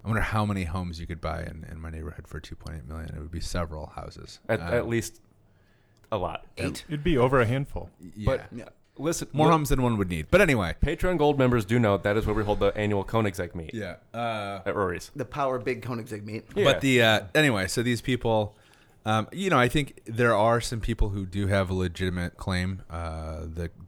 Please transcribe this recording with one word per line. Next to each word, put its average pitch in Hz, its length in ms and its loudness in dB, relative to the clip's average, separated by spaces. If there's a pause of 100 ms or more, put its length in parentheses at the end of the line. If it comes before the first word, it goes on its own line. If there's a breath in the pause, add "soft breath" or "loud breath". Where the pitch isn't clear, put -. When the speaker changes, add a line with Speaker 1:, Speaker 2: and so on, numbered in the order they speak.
Speaker 1:
I - 40 -6
wonder 107 120 0
how 107 240 0
many 98 200 0
homes 85 360 -6
you 82 60 -8
could 80 140 -8
buy 80 220 -6
in, 82 280 -12
in 80 100 -12
my 80 100 -10
neighborhood 80 380 -12
for 80 120 -12
two - 160 -16
point 80 220 -12
eight 62 100 -14
million. 80 260 -10
It 76 60 -10
would 76 100 -12
be 82 100 -8
several 78 540 -4
houses. - 540 -14
Speaker 2:
At, 107 120 2
Speaker 1:
Um, 85 140 -4
Speaker 2:
at 98 140 0
least 117 320 -4 (880 soft breath)
a 110 80 -2
lot. 90 260 -4 (140)
Speaker 3:
Eight? - 300 -6
Speaker 4:
It'd 147 160 -6
be 165 120 2
over 127 240 4
a 117 60 4
handful. 123 420 -4 (280)
Speaker 1:
Yeah. 107 100 -6
Speaker 2:
But 131 280 0
Speaker 3:
Yeah. 117 140 -14 (300)
Speaker 2:
listen, 156 340 -4
Speaker 1:
More 151 140 4
Speaker 2:
look, 165 60 8
Speaker 1:
homes 151 180 2
than 139 100 4
one 120 160 4
would 98 140 0
need. 80 200 -4
But 180 120 6
anyway. 120 400 2
Speaker 2:
Patreon 170 360 0
Gold 147 200 4
members 123 260 4
do 113 140 2
know 104 180 4
that 104 200 0
is 110 100 0
where 104 80 0
we 110 100 0
hold 101 160 0
the 101 160 2
annual 104 280 0
Koenigsegg 101 500 -2
meet. 82 180 -10
Speaker 1:
Yeah. 98 240 -10 (160)
Uh, 107 540 -6
Speaker 2:
At 98 100 -2
Rory's. 92 400 -2
Speaker 3:
The 139 80 -6
Power 131 340 -4
Big 113 240 -4
Koenigsegg 113 420 -8
meet. 107 200 -10 (100)
Speaker 2:
Yeah. 202 100 2
Speaker 1:
But 139 180 4
the, 131 180 6
uh, 110 200 6 (140)
anyway, 127 340 4
so 120 140 -2
these 117 200 0
people, 113 560 0 (480 soft breath)
um, 110 260 2
you 190 160 -4
know, 160 100 6
I 123 100 6
think 143 360 -2
there 117 300 2
are 117 260 4
some 113 200 -6
people 110 280 0
who 98 160 -4
do 98 220 -2
have 95 240 2
a 95 40 0
legitimate 90 600 -2
claim. 95 540 -2
Uh, 80 560 -8
the, 82 240 -8 (180)